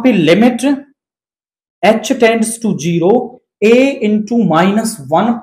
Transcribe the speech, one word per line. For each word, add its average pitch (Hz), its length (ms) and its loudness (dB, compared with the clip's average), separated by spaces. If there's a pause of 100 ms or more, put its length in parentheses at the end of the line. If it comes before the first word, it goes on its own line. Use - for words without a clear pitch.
पे 254 100 4
limit 196 520 2 (1160)
h 220 280 0 (120)
tends 220 260 0 (160)
to 190 80 -2 (120)
zero, 170 260 0 (520)
a 233 140 4 (320)
into 214 400 -2
minus 196 480 0 (160)
one 214 180 0 (120)